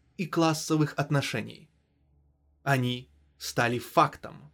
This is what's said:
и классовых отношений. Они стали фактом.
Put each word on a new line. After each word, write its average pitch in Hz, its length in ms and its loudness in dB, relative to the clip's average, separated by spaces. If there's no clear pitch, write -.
и 180 100 -4
классовых 156 680 2
отношений. 131 760 -2
Они 127 440 -2
стали 120 400 -2
фактом. - 760 -2